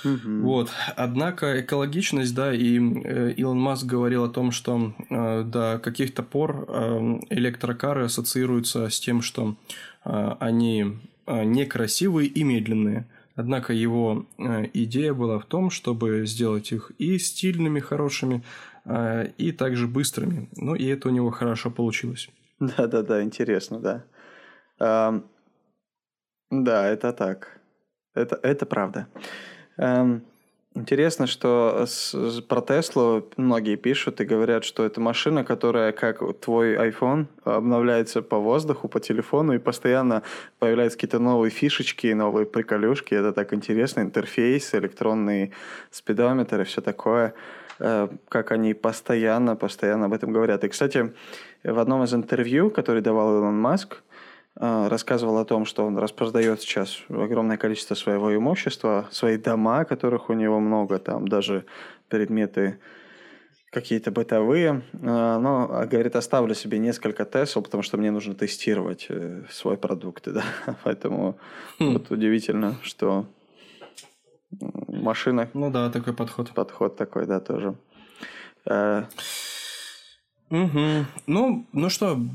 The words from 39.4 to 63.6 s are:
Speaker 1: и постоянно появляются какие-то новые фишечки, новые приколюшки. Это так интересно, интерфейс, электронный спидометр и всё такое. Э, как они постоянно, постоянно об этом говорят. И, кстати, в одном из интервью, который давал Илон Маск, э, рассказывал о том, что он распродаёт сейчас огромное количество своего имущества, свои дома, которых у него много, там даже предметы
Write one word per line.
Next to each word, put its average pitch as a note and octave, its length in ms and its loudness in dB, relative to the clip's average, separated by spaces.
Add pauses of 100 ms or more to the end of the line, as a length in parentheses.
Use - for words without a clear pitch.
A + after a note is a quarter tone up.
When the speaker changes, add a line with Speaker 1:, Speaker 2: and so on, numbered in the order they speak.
Speaker 1:
и A#2+ 40 2
постоянно B2 640 2 (360)
появляются A#2 400 2
какие-то A#2+ 220 0
новые A#2+ 300 4
фишечки, C3+ 640 0
новые G#2+ 320 2
приколюшки. A2 680 0
Это G#2 180 2
так G2+ 220 -2
интересно, A2 480 0
интерфейс, A#2+ 720 0
электронный G2+ 800 0 (380)
спидометр A#2 720 0
и F#2+ 40 2
всё - 180 -6
такое. A2+ 520 0 (460)
Э, G#2 280 2 (200)
как A2+ 240 -2
они A2 220 2
постоянно, A2+ 800 0
постоянно G#2 500 0
об G2+ 60 0
этом A2+ 200 -2
говорят. A2 320 2
И, - 40 0
кстати, C3 440 0 (520)
в A#2 140 0
одном B2+ 260 2
из A#2+ 100 0
интервью, B2 560 2
который A#2 320 2
давал A2 360 4
Илон G#2 220 2
Маск, D#3+ 420 0 (580)
э, A2+ 280 0
рассказывал A2+ 500 0
о A2 60 2
том, A2 200 0
что G#2+ 220 -2
он G2+ 120 0
распродаёт A2+ 640 0
сейчас - 380 -4 (100)
огромное A2 480 0
количество G#2+ 400 -2
своего G#2 400 0
имущества, A2+ 760 0
свои A2+ 280 2
дома, A2+ 460 2
которых B2 460 -2
у A2+ 40 2
него G#2+ 260 2
много, G#2+ 380 2
там G#2 280 -4
даже G2 380 0 (440)
предметы G#2 720 0 (920)